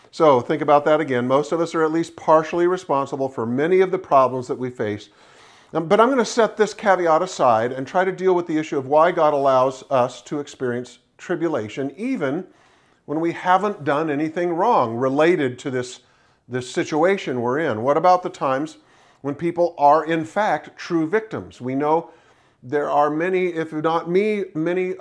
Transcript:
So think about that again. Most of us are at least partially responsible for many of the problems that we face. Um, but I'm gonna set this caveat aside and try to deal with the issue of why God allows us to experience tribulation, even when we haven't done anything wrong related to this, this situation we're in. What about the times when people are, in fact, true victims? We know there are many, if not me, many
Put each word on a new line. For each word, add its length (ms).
So 320
think 200
about 240
that 160
again. 260
Most 240
of 80
us 160
are 80
at 80
least 240
partially 520
responsible 600
for 160
many 360
of 100
the 80
problems 480
that 100
we 120
face. 400
Um, 140
but 100
I'm 80
gonna 160
set 320
this 180
caveat 480
aside 520
and 120
try 200
to 80
deal 200
with 140
the 100
issue 200
of 100
why 240
God 220
allows 560
us 320
to 180
experience 600
tribulation, 800
even 500
when 160
we 140
haven't 500
done 260
anything 440
wrong 420
related 640
to 100
this, 300
this 240
situation 720
we're 180
in. 220
What 160
about 260
the 60
times 480
when 160
people 420
are, 280
in 180
fact, 540
true 320
victims? 500
We 160
know 340
there 260
are 200
many, 380
if 260
not 360
me, 440
many 480